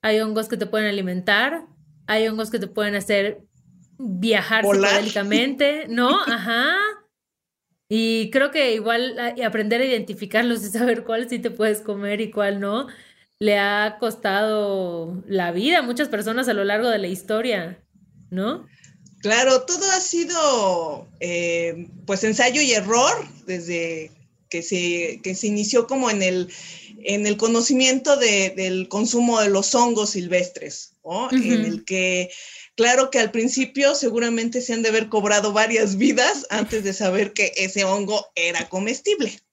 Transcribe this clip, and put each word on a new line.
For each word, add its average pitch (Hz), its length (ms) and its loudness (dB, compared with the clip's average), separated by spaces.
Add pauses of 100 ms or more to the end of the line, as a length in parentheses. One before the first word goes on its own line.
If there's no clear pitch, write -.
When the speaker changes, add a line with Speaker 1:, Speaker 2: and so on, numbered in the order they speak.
Speaker 1:
hay 214 200 2
hongos 220 280 -2
que 226 80 -4
te 214 100 -2
pueden 214 200 0
alimentar, 202 760 0 (420)
hay 220 200 2
hongos 220 220 -4
que 226 100 -2
te 190 80 -4
pueden 208 280 -2
hacer 202 460 0 (560)
viajar 214 680 0
Speaker 2:
Volar. 202 380 4
Speaker 1:
psicodélicamente, 262 880 0
¿no? 247 220 2
Speaker 2:
<laughs> 381 160 2
Speaker 1:
Ajá. 233 480 0 (1120)
Y 226 420 0
creo 269 200 2
que 277 220 2
igual 233 460 -2
a-, 240 180 -4
y 247 60 -6
aprender 220 380 0
a 262 40 2
identificarlos 220 800 -2
y 208 60 -8
saber 233 340 0
cuál 233 260 -4
sí 247 100 -4
te 240 120 -4
puedes 214 300 0
comer 202 400 -4
y 220 100 -4
cuál 202 280 0
no, 208 280 -4 (520)
le 208 200 2
ha 208 400 0
costado 196 1300 -2
la 180 240 0
vida 262 280 2
a 277 40 0
muchas 247 260 -2
personas 226 380 -2
a 220 60 0
lo 202 100 0
largo 214 260 0
de 214 100 0
la 190 80 -4
historia, 190 760 -4 (460)
¿no? 202 360 -4 (560)
Speaker 2:
Claro, 254 420 4
todo 359 280 -2
ha 370 100 2
sido, 240 1080 0 (140)
eh, 170 680 -2 (180)
pues, 196 200 -2
ensayo 247 360 2
y 269 120 2
error 233 400 4 (320)
desde 165 680 -6 (380)
que 165 120 -6
se, 175 640 -2
que 185 100 -6
se 196 140 -4
inició 208 400 2
como 262 220 0
en 208 120 0
el, 185 300 0 (540)
en 208 200 -2
el 208 120 0
conocimiento 254 800 4
de, 202 340 2
del 185 380 -4
consumo 233 500 2
de 208 100 4
los 196 260 2
hongos 233 360 2
silvestres, 180 840 -4 (120)
¿no? 220 260 -6
Speaker 1:
Ujú. 240 260 2
Speaker 2:
En 220 80 0
el 214 200 -6
que, 185 460 0 (440)
claro 254 360 4
que 269 80 2
al 220 120 2
principio 262 640 2
seguramente 233 640 0
se 247 120 -4
han 226 100 -2
de 226 60 2
haber 220 200 2
cobrado 208 440 2
varias 220 440 2
vidas 269 520 2
antes 220 340 -2
de 196 100 -4
saber 202 400 0
que 202 220 0
ese 190 300 -2
hongo 202 500 -2
era 170 320 -2
comestible 233 720 -2 (140)